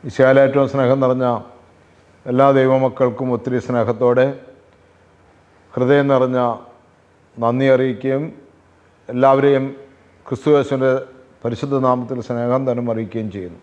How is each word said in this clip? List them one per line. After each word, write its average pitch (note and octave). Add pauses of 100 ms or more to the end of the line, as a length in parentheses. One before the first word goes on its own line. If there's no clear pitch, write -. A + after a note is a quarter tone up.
ഈശോയിൽ C3+
ഏറ്റവും C3+
സ്നേഹം C3+
നിറഞ്ഞ B2+ (1040)
എല്ലാ C3+ (100)
ദൈവമക്കൾക്കും C3
ഒത്തിരി B2
സ്നേഹത്തോടെ A#2+ (1500)
ഹൃദയം C#3
നിറഞ്ഞ B2+ (1040)
നന്ദി B2+
അറിയിക്കുകയും C3 (920)
എല്ലാവരെയും C3+ (640)
ക്രിസ്തു C3
യേശുവിൻ്റെ C3 (520)
പരിശുദ്ധ B2+ (120)
നാമത്തിൽ B2
സ്നേഹം A#2+
തന്നെ A#2+ (100)
അറിയിക്കുകയും A2
ചെയ്യുന്നു. F2